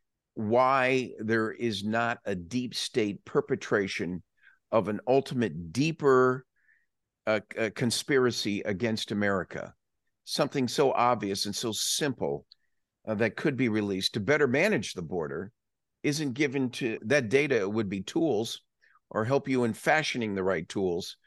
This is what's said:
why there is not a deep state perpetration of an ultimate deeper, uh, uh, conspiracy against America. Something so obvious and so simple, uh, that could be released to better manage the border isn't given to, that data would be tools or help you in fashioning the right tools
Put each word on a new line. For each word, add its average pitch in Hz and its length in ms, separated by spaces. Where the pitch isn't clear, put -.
why 127 840
there 110 320
is 104 320
not 117 400
a 101 100
deep 107 400
state 104 500
perpetration 98 960
of 104 160
an 104 180
ultimate 113 680
deeper, 131 720
uh, 107 140
uh, 110 200
conspiracy 120 840
against 110 500
America. 101 600
Something 143 420
so 135 240
obvious 104 560
and 104 80
so 117 160
simple, 101 760
uh, 110 80
that 107 220
could 147 200
be 123 120
released 101 460
to 120 60
better 143 280
manage 160 460
the - 80
border 82 500
isn't 143 300
given 135 380
to, 117 320
that 123 260
data 127 400
would 107 200
be 95 120
tools 120 640
or 110 140
help 139 220
you 127 160
in 113 100
fashioning 127 640
the 98 80
right 90 260
tools 90 480